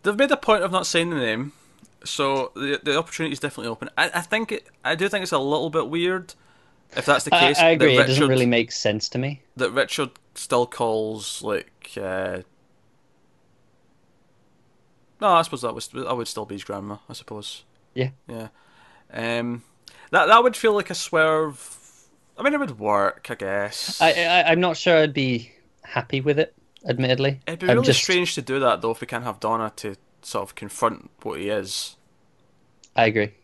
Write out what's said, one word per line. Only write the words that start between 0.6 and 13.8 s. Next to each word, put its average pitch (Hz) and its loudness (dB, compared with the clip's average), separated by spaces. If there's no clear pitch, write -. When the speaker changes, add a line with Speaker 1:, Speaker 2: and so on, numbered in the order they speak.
Speaker 1:
of 180 -2
not 185 0
saying 170 0
the 165 -4
name, 123 -2
so 135 -2
the, 139 -4
the 143 0
opportunity 160 -4
is 139 -10
definitely 120 -6
open. - -10
I, 160 0
I 175 -2
think 214 -4
it, - -10
I 156 -2
do 190 -2
think 196 -4
it's - -6
a 151 2
little 143 -2
bit 143 0
weird 175 -4
if 123 -4
that's 143 4
the 151 2
Speaker 2:
I, 170 4
Speaker 1:
case, 175 4
Speaker 2:
I 165 8
agree. 147 6
Speaker 1:
that 139 6
Speaker 2:
It 131 4
doesn't 131 2
Speaker 1:
Richard, 139 4
Speaker 2:
really 127 4
make 117 2
sense 107 -2
to - -6
me. 135 -6
Speaker 1:
that 117 -2
Richard 131 -2
still 123 0
calls, 110 -4
like, - -8
uh, 92 -6